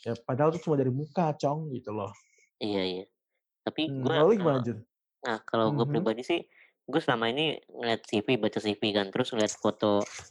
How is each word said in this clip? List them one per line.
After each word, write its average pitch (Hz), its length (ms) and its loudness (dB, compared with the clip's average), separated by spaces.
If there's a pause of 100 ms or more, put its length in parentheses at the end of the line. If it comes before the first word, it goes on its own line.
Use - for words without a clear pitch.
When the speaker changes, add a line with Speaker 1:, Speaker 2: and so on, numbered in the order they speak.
Speaker 1:
Ya 117 80 -2
padahal 147 400 2
itu 175 80 -8
cuma 151 160 2
dari 127 160 2
muka, 156 400 -2
Cong, 151 400 -2
gitu 107 160 -8
loh. 101 240 -6 (480)
Speaker 2:
Iya, 104 200 0
iya. 92 220 -4 (600)
Tapi 156 240 -2
Speaker 1:
Hmm, 131 160 -2
Speaker 2:
gue - 0 -
Speaker 1:
kalau 156 160 4
lo 185 120 6
gimana, 185 80 0
Speaker 2:
kalau 139 200 4
Speaker 1:
Jun? 110 160 -6 (400)
Speaker 2:
nah, 113 240 -4
kalau 113 220 2 (100)
gue 120 100 2
Speaker 1:
Mhm. 143 140 -2
Speaker 2:
pribadi 113 240 0
sih, 170 180 0 (460)
gue 135 160 0
selama 113 240 0
ini 143 400 -2
ngeliat 117 400 -4
C - 40 -18 (120)
V, - 40 -20 (120)
baca 107 240 0
C 107 40 -2 (120)
V - 20 -18 (140)
kan, 101 160 0
terus 123 240 -2
ngeliat 107 160 2
foto, 104 480 2 (320)